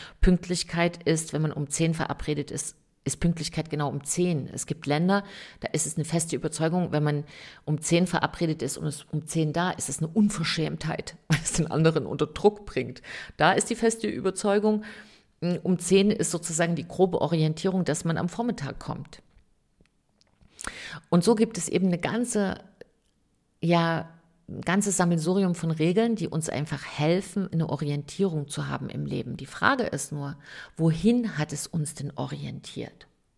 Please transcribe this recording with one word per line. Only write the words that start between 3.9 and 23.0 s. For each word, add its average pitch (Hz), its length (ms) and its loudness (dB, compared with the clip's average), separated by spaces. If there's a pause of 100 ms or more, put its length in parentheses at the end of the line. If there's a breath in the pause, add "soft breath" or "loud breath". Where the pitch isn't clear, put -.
zehn. 165 500 0
Es - 120 -6
gibt - 200 -6
Länder, 180 380 2 (380 loud breath)
da - 100 -4
ist 147 140 0
es 151 100 -6
eine 156 80 0
feste 160 320 -2
Überzeugung, 160 560 0
wenn 151 120 2
man 147 200 0 (400 loud breath)
um 151 180 -2
zehn 170 240 4
verabredet 160 560 0
ist 135 160 -4
und - 80 -6
es 143 260 -6
um 151 160 -2
zehn 156 260 0
da 170 180 2
ist, - 160 -6
ist 139 80 -4
es - 40 -6
eine 160 100 -2
Unverschämtheit, 160 1120 0
<laughs> - 80 -20
weil 156 120 4
es - 120 -4
den - 180 2
anderen 160 340 4
unter 143 220 0
Druck - 380 2
bringt. - 360 -6 (360 loud breath)
Da 165 160 6
ist - 160 0
die 233 60 0
feste 226 320 0
Überzeugung, 208 760 2 (560 loud breath)
mm, 175 240 0
um 185 160 2
zehn 196 320 6
ist - 200 0
sozusagen 165 440 0
die 143 120 -6
grobe 185 340 2
Orientierung, 160 640 0
dass 151 180 -2
man 165 140 0
am 147 100 -2
Vormittag 165 520 -4
kommt. - 420 -10 (1900 loud breath)
Und 175 140 4
so 233 120 6
gibt 226 220 2
es - 120 -6
eben 185 180 2
eine 175 120 2
ganze, 214 560 0 (1080)